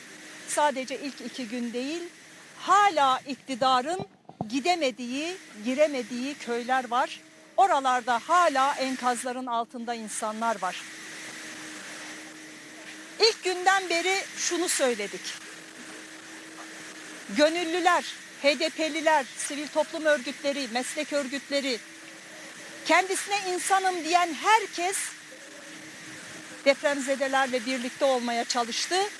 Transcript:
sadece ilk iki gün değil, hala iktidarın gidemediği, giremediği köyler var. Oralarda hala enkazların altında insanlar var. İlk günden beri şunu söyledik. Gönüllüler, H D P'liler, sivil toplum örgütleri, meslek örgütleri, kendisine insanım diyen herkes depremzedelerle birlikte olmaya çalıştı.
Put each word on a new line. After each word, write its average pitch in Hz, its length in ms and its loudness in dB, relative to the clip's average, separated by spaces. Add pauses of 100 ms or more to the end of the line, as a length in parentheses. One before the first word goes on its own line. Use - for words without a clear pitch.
(480)
sadece 269 500 2
ilk 269 220 -8
iki 247 280 -8
gün 240 240 -4
değil, 277 300 -4 (560)
hala 311 680 6
iktidarın 262 800 0 (420)
gidemediği, 277 880 0 (280)
giremediği 262 680 0
köyler 240 560 -2
var. 269 300 0 (360)
Oralarda 254 680 4
hala 294 480 6
enkazların 254 720 -2
altında 233 480 -4
insanlar 220 680 -2
var. 180 200 -4 (2500)
İlk 427 240 2
günden 370 460 4
beri 339 240 2 (220)
şunu 349 320 0
söyledik. 208 520 0 (2250)
Gönüllüler, 330 680 4 (380)
H 277 160 6
D 320 100 2
P'liler, 311 580 0 (100)
sivil 285 320 -6
toplum 311 360 -2
örgütleri, 277 680 0
meslek 262 400 -4
örgütleri, 277 680 -2 (1080)
kendisine 381 600 4
insanım 370 560 2
diyen 339 300 4
herkes 381 600 2 (1700)
depremzedelerle 269 1040 2
birlikte 254 380 -2
olmaya 240 400 2
çalıştı. 240 520 0 (240)